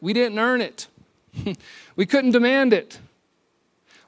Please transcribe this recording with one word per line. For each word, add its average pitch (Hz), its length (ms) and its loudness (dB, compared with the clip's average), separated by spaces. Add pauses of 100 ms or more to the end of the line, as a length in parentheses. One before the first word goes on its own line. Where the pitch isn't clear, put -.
we 185 120 -4
didn't 226 260 -2
earn 247 220 0
it, - 260 -10 (580)
<laughs> - 500 -12
we 185 120 -2
couldn't 262 240 2
demand 247 420 2
it. - 240 -2 (1120)